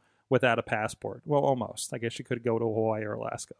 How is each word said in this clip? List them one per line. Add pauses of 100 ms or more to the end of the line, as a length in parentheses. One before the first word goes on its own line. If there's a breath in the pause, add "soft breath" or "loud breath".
(300)
without
a
passport.
Well,
almost.
I
guess
she
could
go
to
Hawaii
or
Alaska,